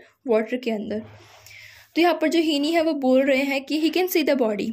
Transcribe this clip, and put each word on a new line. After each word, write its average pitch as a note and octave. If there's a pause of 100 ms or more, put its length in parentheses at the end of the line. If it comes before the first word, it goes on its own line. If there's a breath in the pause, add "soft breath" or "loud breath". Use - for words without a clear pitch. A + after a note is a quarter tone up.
(260 loud breath)
वाटर A3+
के B3
अंदर। G#3+ (960 loud breath)
तो D4+
यहाँ E4+
पर D#4
जो D#4+
हीनी D4+
है E4
वो D#4+
बोल C4
रहे C4+
हैं C#4
कि D4
he D#4
can F4+
see D#4
the C#4
body, G#3+